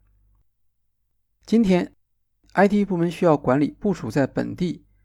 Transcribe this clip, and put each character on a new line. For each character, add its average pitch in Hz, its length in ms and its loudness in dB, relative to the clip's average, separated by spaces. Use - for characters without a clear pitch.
今 233 160 2
天 185 320 0
，I 190 140 4
T 202 180 0
部 196 120 -4
门 170 120 0
需 170 160 -4
要 160 120 4
管 131 240 0
理 147 100 0
部 202 240 -4
署 - 160 -10
在 135 160 0
本 117 300 -6
地、 170 280 -6